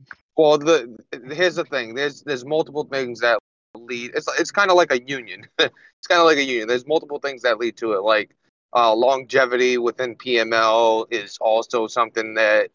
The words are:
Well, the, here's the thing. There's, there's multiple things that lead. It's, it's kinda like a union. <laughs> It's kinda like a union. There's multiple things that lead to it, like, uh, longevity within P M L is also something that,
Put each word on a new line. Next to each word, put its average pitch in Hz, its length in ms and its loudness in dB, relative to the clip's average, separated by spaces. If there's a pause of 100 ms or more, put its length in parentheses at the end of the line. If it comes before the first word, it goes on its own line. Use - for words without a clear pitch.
(360)
Well, 151 220 6
the, 143 360 0 (380)
here's 170 220 0
the 160 100 -4
thing. 127 300 -6
There's, 139 280 -6
there's 127 220 -8
multiple 147 400 -4
things 123 360 -6
that 117 180 2 (380)
lead. 120 380 -12
It's, 156 120 -6 (120)
it's 165 120 -2
kinda 196 240 2
like 170 160 4
a 127 100 0
union. 117 460 -12 (120)
<laughs> 147 120 2 (300)
It's - 60 -20
kinda 175 160 4
like 160 160 6
a 139 60 2
union. 117 240 -4
There's 123 180 -2
multiple 147 320 -2
things 135 240 -8
that 117 160 0
lead 113 200 -4
to 110 160 -2
it, 95 80 -2
like, 107 340 0 (360)
uh, 117 220 4
longevity 127 840 2
within 120 360 -4
P 120 240 -2
M 113 140 0
L 113 580 2
is 104 300 -8
also 113 480 0
something 110 460 -4
that, 107 400 2